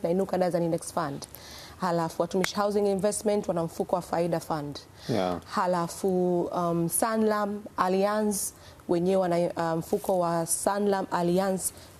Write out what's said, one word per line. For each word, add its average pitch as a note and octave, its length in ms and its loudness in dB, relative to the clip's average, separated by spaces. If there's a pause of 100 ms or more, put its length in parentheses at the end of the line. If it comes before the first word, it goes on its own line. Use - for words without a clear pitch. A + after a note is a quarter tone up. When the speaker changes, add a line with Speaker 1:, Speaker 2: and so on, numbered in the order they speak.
Speaker 1:
na E3+ 80 0
Inuka F#3 280 0
Tanzania F3 280 2
Index E3 280 -2
Fund. C#3+ 320 -4 (540)
Halafu F3 420 0
Watumishi F3+ 340 0
Housing G#3 340 2
Investment G#3 580 0
wana F3 160 0
mfuko F3+ 320 -2
wa F3 60 0
Faida E3+ 380 0
Fund. D3 380 -4 (300)
Speaker 2:
Yeah. F#2 380 0
Speaker 1:
Halafu, F3+ 960 0
um, E3+ 460 0
Sanlam G#3+ 760 0 (140)
Allianz G3 760 2 (360)
wenyewe F3+ 340 2
wana, F3 140 2 (200)
uh, E3 220 0
mfuko F#3+ 400 0
wa E3+ 280 2
Sanlam G3+ 640 0
Allianz F3+ 600 0 (300)